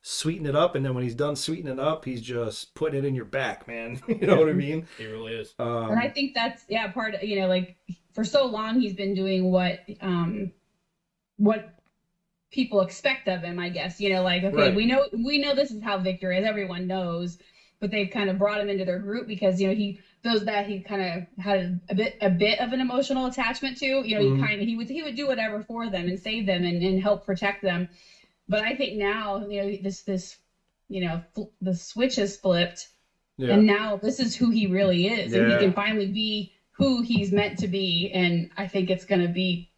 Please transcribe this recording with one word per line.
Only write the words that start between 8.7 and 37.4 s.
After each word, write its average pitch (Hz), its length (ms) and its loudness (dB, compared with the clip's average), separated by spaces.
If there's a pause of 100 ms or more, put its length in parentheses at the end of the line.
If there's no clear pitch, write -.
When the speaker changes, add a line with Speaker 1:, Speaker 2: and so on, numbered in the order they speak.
Speaker 3:
he's 202 140 0
been 196 180 -2
doing 185 380 2
what, 180 300 2 (200)
um, 185 500 -2 (880)
what 208 420 2 (720)
people 220 300 2
expect 262 460 -2
of 180 140 -2
him, 175 180 -6
I 175 100 -4
guess. 175 320 -6
You 202 80 0
know, 185 140 2
like, 180 200 2
okay, 196 120 0
Speaker 1:
Right. 190 200 6
Speaker 3:
we 220 120 2
know, 269 260 4
we 247 240 0
know 277 180 2
this 277 160 2
is 214 120 -10
how 202 160 -2
Victor 185 320 -2
is. 190 140 2
Everyone 185 420 -4
knows, 175 500 -4 (420)
but 202 120 -4
they've 202 180 0
kind 202 200 -2
of 190 100 0
brought 208 220 2
him 208 80 -2
into 190 160 -2
their 180 140 -2
group 214 280 -6
because, 190 340 2
you 190 60 4
know, 196 80 2
he, 202 240 -4 (240)
those 220 220 2
that 208 200 0
he 202 140 -6
kind 196 220 -4 (360)
of 185 60 -10
had 185 360 0 (100)
a 196 60 -2
bit, 214 260 0
a 202 80 4
bit 202 300 2
of 247 140 0
an 262 60 0
emotional 262 480 0
attachment 254 500 -4
to. 285 80 -6
You 262 320 0
know, 202 80 4
Speaker 1:
Mm-hmm. 135 120 4
Speaker 3:
he 135 100 2
kind 202 140 -2
of, 220 60 0
he 226 100 0
would, 233 120 -6
he 320 140 -6
would 277 120 -6
do 277 120 -2
whatever 220 340 -2
for 233 280 -6
them 175 180 -2
and 185 120 -2
save 220 260 -4
them 180 180 2
and, 175 180 0
and 190 200 2
help 202 240 2
protect 202 360 -2
them. 180 280 0 (580)
But 208 160 0
I 240 120 -2
think 247 220 -4
now, 208 500 -2
you 202 140 -4
know, 202 220 -2
this, 196 200 -6
this, 190 340 -6 (500)
you 185 160 -4
know, 170 180 -2 (120)
fl-, 214 100 -8 (180)
the 180 140 0
switch 247 400 -2
has 202 220 0
flipped, 175 520 0 (480)
Speaker 1:
Yeah. 131 180 4
Speaker 3:
and 214 100 10
now 208 320 2
this 220 220 -2
is 240 160 0
who 233 160 2
he 208 160 2
really 185 400 4
is, 196 260 -2
and 117 140 6
he 120 60 6
Speaker 1:
Yeah. - 60 4
Speaker 3:
can 190 140 6
finally 208 340 0
be 208 460 -4 (180)
who 262 300 2
he's 220 300 2
meant 202 280 0